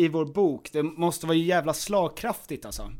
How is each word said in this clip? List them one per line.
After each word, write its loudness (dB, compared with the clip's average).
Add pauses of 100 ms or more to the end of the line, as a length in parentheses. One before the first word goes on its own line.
i 6
vår 0
bok, 0
det 0
måste -2
vara 4
jävla 2
slagkraftigt -4
alltså. -10